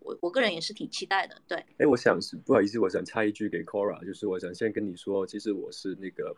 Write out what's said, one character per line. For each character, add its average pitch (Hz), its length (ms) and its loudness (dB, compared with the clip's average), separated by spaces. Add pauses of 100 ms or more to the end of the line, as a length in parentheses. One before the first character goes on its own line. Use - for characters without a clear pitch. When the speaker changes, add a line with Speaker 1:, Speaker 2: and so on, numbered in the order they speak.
Speaker 1:
我， - 220 -10
我 175 60 0
个 208 120 2
人 214 120 4
也 165 80 -6
是 185 120 -6
挺 - 180 -8
期 - 160 -6
待 190 200 2
的。 - 200 -20
对。 165 180 -6 (140)
Speaker 2:
哎， 139 80 6
我 135 100 8
想 92 240 4
是， - 160 -8
不 - 160 0
好 117 80 8
意 101 60 6
思， 113 140 -2
我 98 80 4
想 92 160 0
插 107 200 0
一 104 60 2
句 104 180 -4
给 87 160 -4
Cora， 101 400 -2
就 95 80 -8
是 104 140 -6
我 92 120 0
想 90 140 -6
先 104 200 -2
跟 110 120 -4
你 90 120 -6
说， 98 280 -2
其 104 140 -8
实 104 140 -2
我 95 180 -6
是 92 300 -8
那 95 100 -8
个 - 280 -6